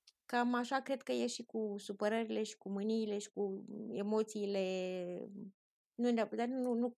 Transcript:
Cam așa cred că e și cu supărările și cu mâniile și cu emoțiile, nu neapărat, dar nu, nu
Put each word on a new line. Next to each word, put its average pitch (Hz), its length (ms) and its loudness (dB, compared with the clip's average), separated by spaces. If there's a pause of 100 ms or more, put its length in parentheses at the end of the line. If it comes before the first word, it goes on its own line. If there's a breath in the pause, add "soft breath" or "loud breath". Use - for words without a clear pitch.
(260)
Cam 240 280 2
așa 247 260 2
cred 269 220 -2
că - 100 -2
e 240 140 2
și 240 200 -4
cu 214 320 -2
supărările 214 640 0
și 208 160 -6
cu - 120 -8
mâniile 208 480 0
și 202 140 -8
cu 196 320 -2 (280)
emoțiile, 196 1400 0 (640)
nu 240 160 2
neapărat, 226 380 2
dar 262 100 -2
nu, 247 160 2
nu 240 260 0